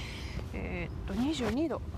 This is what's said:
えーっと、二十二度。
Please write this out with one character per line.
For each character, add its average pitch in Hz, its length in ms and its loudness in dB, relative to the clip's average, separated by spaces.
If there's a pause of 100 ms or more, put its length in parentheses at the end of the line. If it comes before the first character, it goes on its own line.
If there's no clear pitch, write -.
(580)
え 180 320 -2
ー - 220 -2
っ 196 40 0
と、 220 40 4
二 294 140 4
十 240 160 2
二 294 180 4
度。 226 140 -2 (160)